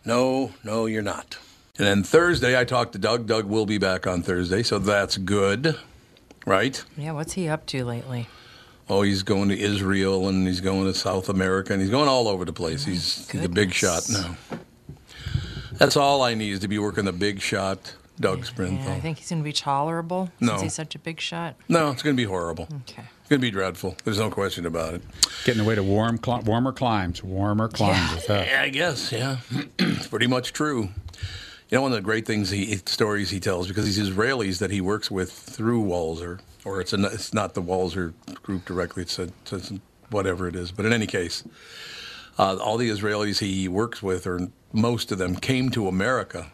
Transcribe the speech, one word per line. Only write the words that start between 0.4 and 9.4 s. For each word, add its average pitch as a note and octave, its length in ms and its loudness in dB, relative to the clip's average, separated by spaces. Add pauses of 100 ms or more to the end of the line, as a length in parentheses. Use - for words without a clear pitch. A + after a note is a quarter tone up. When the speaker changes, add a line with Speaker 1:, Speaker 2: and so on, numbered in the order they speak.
Speaker 1:
no, A2 220 -2
you're A2 160 -2
not. G2 340 -6 (440)
And G2+ 80 4
then G2+ 160 6
Thursday, C#3 520 6
I B2+ 80 6
talked A#2+ 280 2
to G#2 80 -8
Doug. A2 260 2
Doug A2 220 2
will G#2+ 180 4
be G#2 140 0
back F#2+ 260 2
on F2+ 160 2
Thursday, F2+ 400 2
so A#2 160 0
that's G2+ 400 2
good, G2+ 580 2 (720)
right? G2+ 380 2 (120)
Speaker 2:
Yeah, D3+ 180 -6
what's D3+ 200 -6
he F3 160 -2
up D#3 180 -2
to C3 160 -4
lately? A#2+ 440 -6 (600)
Speaker 1:
Oh, G2 140 4
he's G2 220 2
going G2 260 2